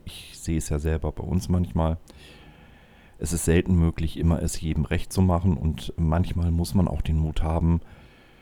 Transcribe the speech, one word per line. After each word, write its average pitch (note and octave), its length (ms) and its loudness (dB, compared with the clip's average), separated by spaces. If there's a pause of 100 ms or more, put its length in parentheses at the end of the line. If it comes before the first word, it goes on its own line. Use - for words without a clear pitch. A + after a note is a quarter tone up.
ich - 360 -16
sehe E2 180 -2
es - 120 -4
ja D2+ 100 0
selber D#2+ 320 -2
bei - 120 -10
uns - 240 -2
manchmal, E2 500 0 (1200)
es - 140 -4
ist E2+ 120 -2
selten F2 320 4
möglich, E2 420 0
immer D#2+ 240 2
es - 180 -4
jedem D#2 240 -2
recht - 280 -2
zu F#2 100 2
machen F2+ 340 2
und - 400 -4
manchmal E2+ 540 0
muss E2+ 240 0
man F#2 140 2
auch - 120 -2
den D#2 160 0
Mut D#2 280 0
haben, E2 360 2 (600)